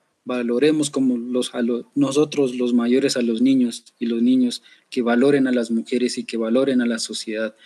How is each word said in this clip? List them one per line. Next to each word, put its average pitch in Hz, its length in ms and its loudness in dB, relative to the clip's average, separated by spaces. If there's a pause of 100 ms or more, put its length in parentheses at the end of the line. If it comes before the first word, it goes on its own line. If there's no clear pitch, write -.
(240)
valoremos 127 680 0
como 127 280 0
los, 123 340 -4
a 127 100 -4
lo-, 120 340 -4
nosotros 143 580 0
los 123 200 0
mayores 123 420 2
a 127 60 0
los 117 200 0
niños 127 420 2 (140)
y 117 80 -6
los 117 160 -2
niños 123 400 2 (260)
que 127 140 -4
valoren 127 460 4
a 123 40 0
las 117 200 -2
mujeres 120 460 -2
y 117 40 -6
que 117 140 -10
valoren 123 440 0
a 120 60 0
la 117 140 -2
sociedad, 110 640 -8